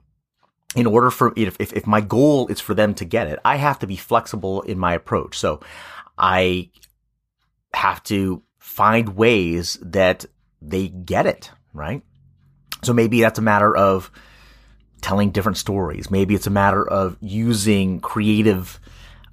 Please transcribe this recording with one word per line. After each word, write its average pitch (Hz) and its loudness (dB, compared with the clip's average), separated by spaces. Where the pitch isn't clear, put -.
in 120 2
order 120 4
for, 120 0
if, 107 -2
if, - -6
if - -4
my 107 2
goal 127 2
is 98 -6
for 104 -6
them 104 2
to 101 -10
get 95 -2
it, 73 -8
I 143 2
have 139 0
to - -6
be 95 -8
flexible 98 -4
in 92 -8
my 90 0
approach. - -4
So 78 -4
I 92 0
have - -4
to 95 -2
find 107 0
ways 90 2
that 92 0
they 90 -6
get 90 -4
it, - -4
right? 78 -10
So 127 0
maybe 117 4
that's 110 2
a 110 -2
matter 104 4
of 95 2
telling 101 0
different 98 -2
stories. 98 -6
Maybe 98 2
it's 98 -2
a 101 -2
matter 101 2
of 95 -2
using 101 0
creative 104 0